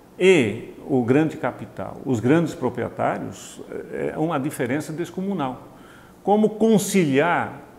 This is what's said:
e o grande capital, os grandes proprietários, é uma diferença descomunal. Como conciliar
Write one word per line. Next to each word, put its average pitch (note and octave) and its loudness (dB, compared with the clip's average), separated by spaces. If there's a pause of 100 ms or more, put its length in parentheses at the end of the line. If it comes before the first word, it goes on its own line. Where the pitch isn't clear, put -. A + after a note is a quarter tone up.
(180)
e C3 4 (140)
o B2+ 2
grande C#3+ 2
capital, - -8
os B2+ 0
grandes C#3+ 2
proprietários, A#2 -6 (320)
é - -4
uma D#3 -2
diferença C#3+ -4
descomunal. E3 -6 (560)
Como G#3+ 4
conciliar E3 2 (180)